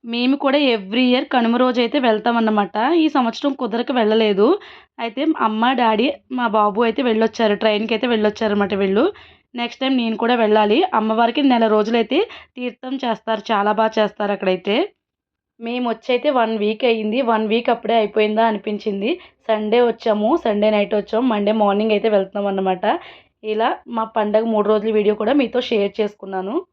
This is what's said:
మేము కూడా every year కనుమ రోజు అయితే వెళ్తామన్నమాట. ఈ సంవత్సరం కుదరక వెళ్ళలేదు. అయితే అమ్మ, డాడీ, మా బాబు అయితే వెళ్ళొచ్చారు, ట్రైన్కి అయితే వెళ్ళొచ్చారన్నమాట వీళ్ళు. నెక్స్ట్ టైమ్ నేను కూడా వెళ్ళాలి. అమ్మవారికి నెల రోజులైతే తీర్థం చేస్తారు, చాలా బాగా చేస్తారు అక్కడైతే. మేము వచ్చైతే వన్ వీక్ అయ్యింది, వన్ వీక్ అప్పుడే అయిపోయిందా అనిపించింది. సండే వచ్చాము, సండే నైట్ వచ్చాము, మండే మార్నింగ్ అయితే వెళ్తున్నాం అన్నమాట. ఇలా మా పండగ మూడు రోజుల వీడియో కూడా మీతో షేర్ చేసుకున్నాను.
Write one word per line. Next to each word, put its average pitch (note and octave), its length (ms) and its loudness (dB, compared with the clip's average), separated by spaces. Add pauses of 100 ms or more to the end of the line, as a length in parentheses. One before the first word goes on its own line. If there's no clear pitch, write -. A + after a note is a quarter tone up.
మేము A#3+ 340 0
కూడా C#4 280 0
every A3+ 380 0
year B3 220 2
కనుమ A#3 320 0
రోజు B3+ 240 2
అయితే A#3+ 180 0
వెళ్తామన్నమాట. A3 760 0 (180)
ఈ D#4+ 160 2
సంవత్సరం C4+ 440 -2
కుదరక A#3+ 380 -4
వెళ్ళలేదు. G#3+ 540 2 (540)
అయితే A#3 220 -6 (180)
అమ్మ, A3+ 340 2
డాడీ, A3+ 320 2 (260)
మా B3 160 -4
బాబు G#3 340 0
అయితే A#3 220 0
వెళ్ళొచ్చారు, A3 520 0
ట్రైన్కి G#3+ 380 0
అయితే G#3+ 140 -2
వెళ్ళొచ్చారన్నమాట G#3 680 0
వీళ్ళు. G3 300 0 (500)
నెక్స్ట్ A#3+ 260 -8
టైమ్ C4 160 0
నేను A3+ 200 -2
కూడా A#3 180 0
వెళ్ళాలి. G#3+ 420 2 (160)
అమ్మవారికి A3+ 500 0
నెల A#3 240 4
రోజులైతే A3+ 520 0 (320)
తీర్థం B3 440 -10
చేస్తారు, A3+ 520 -4
చాలా G#3 260 0
బాగా A3 220 0
చేస్తారు G3+ 380 -2
అక్కడైతే. F#3+ 440 -2 (840)
మేము A#3+ 280 -6
వచ్చైతే B3 420 -2
వన్ A3+ 280 0
వీక్ G#3+ 280 -2
అయ్యింది, A3+ 360 0
వన్ A3 260 0
వీక్ A#3 220 0
అప్పుడే A#3 280 0
అయిపోయిందా G#3+ 480 2
అనిపించింది. G#3 680 -4 (320)
సండే G#3+ 380 0
వచ్చాము, A3+ 560 0
సండే G#3+ 340 0
నైట్ G#3 240 0
వచ్చాము, G#3+ 320 -2
మండే G#3 260 0
మార్నింగ్ G#3+ 420 2
అయితే G3+ 140 0
వెళ్తున్నాం G3+ 380 0
అన్నమాట. F#3+ 380 -2 (580)
ఇలా G#3+ 260 -2 (180)
మా A3+ 220 -4
పండగ G#3+ 360 0
మూడు G#3 240 0
రోజుల G#3+ 240 0
వీడియో G#3 220 2
కూడా A3 180 0
మీతో B3+ 280 0
షేర్ G3+ 340 -2
చేసుకున్నాను. G3 600 -6 (180)